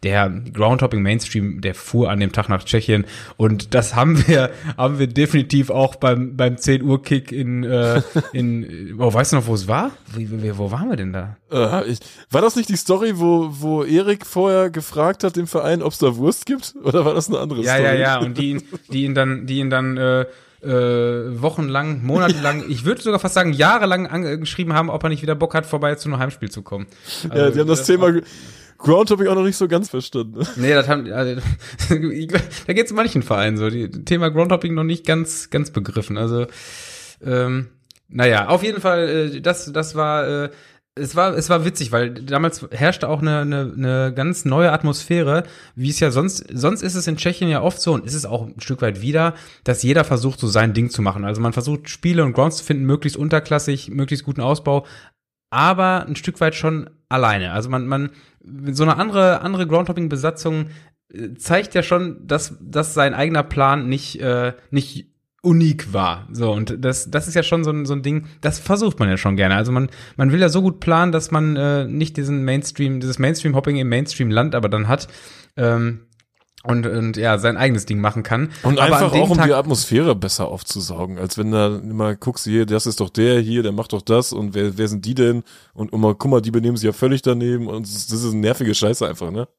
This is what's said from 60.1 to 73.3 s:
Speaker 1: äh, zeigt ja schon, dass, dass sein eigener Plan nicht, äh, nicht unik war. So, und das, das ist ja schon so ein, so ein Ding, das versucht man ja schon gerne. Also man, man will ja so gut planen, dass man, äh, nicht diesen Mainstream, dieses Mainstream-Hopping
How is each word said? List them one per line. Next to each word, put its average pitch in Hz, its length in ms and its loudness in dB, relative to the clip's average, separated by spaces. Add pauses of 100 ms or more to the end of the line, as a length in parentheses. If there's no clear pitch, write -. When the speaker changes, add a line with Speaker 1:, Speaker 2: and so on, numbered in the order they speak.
Speaker 1:
äh, 117 220 -12
zeigt 190 400 0
ja 180 80 2
schon, 175 440 -2
dass, - 340 -4
dass 156 340 -4
sein 139 200 2
eigener 147 300 0
Plan 139 440 2
nicht, 135 320 -6
äh, 123 340 0 (160)
nicht - 360 -4 (340)
unik 160 520 4
war. 92 400 -2
So, 113 200 0
und 107 220 -2 (100)
das, 127 280 -2
das 147 160 -2
ist 160 60 -10
ja 170 100 2
schon 170 180 0
so 156 80 -2
ein, 151 160 -4
so 139 80 -2
ein 139 80 -4
Ding, 151 240 -2 (140)
das 151 180 -2
versucht 202 400 0
man 104 100 2
ja 95 80 2
schon 98 200 0
gerne. 95 180 4
Also 110 160 0
man, 127 180 0 (280)
man 135 160 4
will 170 80 4
ja 185 80 6
so 160 120 2
gut 185 200 0
planen, 170 320 2
dass 160 180 -2
man, 151 260 0
äh, 143 300 0
nicht 156 300 -4
diesen 139 280 -2
Mainstream, 135 560 -2
dieses 127 200 -4
Mainstream-Hopping 143 560 0